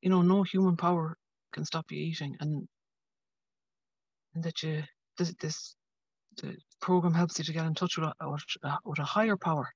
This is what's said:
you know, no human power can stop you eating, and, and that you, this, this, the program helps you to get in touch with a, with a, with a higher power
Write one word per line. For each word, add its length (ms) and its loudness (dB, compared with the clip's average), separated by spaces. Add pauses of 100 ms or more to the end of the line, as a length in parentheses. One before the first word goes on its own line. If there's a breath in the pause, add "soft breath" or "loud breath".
you 80 2
know, 120 6
no 220 6
human 340 4
power 400 0 (340)
can 140 -6
stop 260 -6
you 80 -8
eating, 400 -6
and, 280 -4 (1700)
and 100 -6
that 200 -6
you, 200 -4 (340)
this, 240 -2
this, 340 -8 (680)
the 140 -10 (240)
program 340 4
helps 240 2
you 60 -4
to 80 -4
get 140 -2
in 80 0
touch 240 -2
with 100 -2
a, 220 -8
with 140 -6 (200)
a, 220 -4
with 140 -4
a 40 -2
higher 320 2
power 400 -2